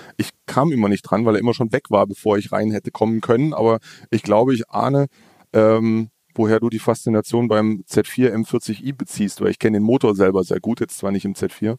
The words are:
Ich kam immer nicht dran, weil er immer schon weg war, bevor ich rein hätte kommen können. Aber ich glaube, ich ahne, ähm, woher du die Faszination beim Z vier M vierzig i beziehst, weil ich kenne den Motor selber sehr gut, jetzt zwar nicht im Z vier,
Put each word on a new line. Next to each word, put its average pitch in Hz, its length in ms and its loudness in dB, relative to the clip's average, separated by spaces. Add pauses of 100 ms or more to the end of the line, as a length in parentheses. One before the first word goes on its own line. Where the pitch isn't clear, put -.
(180)
Ich - 120 -6 (160)
kam 151 240 0
immer 113 200 2
nicht 101 120 0
dran, 104 220 -2
weil 110 120 4
er 98 40 0
immer 117 140 0
schon 113 180 -2
weg 135 180 -2
war, 107 160 4
bevor 196 300 -2
ich 143 160 -4
rein 107 200 -2
hätte 101 180 -6
kommen 110 320 -2
können. 139 320 2
Aber 113 240 2 (320)
ich 110 120 0
glaube, 110 320 2
ich 117 160 -4
ahne, 135 360 0 (460)
ähm, 110 560 2 (260)
woher 110 260 2
du 113 80 0
die 113 120 -4
Faszination 117 680 0
beim 107 380 0
Z - 220 0
vier 123 240 2
M 110 120 -2
vierzig 113 400 -6
i 135 80 -6
beziehst, - 480 -6
weil 98 100 0
ich - 80 -6
kenne 107 200 0
den 104 60 0
Motor 117 300 2
selber 95 300 2
sehr 92 160 -4
gut, 113 200 -4
jetzt - 180 -6
zwar 98 140 -4
nicht 98 120 -4
im 98 120 -6
Z 98 160 -6
vier, 113 260 -4